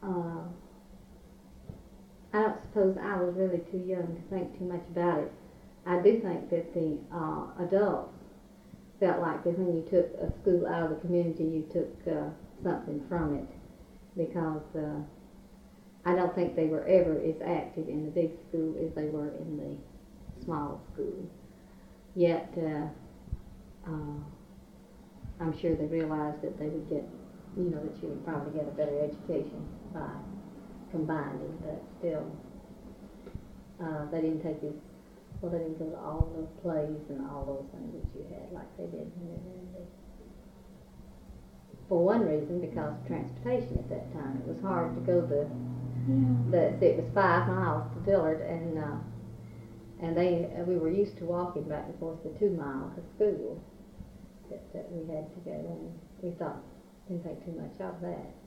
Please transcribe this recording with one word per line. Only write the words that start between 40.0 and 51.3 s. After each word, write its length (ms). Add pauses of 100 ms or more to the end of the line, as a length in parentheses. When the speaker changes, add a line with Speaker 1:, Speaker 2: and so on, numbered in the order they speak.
Speaker 1:
for 140
one 220
reason, 360
because 320
of 140
transportation 720
at 120
that 240
time. 280
It 140
was 80
hard 320
to 60
go 200
the, 240 (600)
Speaker 2:
Yeah. 640
Speaker 1:
the, 80
see, 80
it 160
was 100
five 340
miles 360 (100)
to 60 (100)
Dillard, 320
and, 380
uh, 180 (1040)
and 160
they, 320 (100)
uh, 40
we 140
were 120
used 280
to 80
walking 380